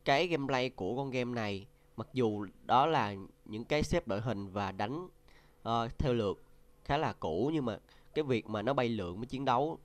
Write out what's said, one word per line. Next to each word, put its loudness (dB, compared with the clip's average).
cái 4
gameplay 0
của -4
con -4
game -2
này, -4
mặc -8
dù 0
đó 6
là 2
những -8
cái 2
xếp 0
đội 0
hình -4
và -4
đánh, -4
ờ, 0
theo 2
lượt 0
khá 0
là 0
cũ, 0
nhưng 2
mà -2
cái 0
việc 0
mà -2
nó 2
bay 2
lượn -4
với -8
chiến -6
đấu 2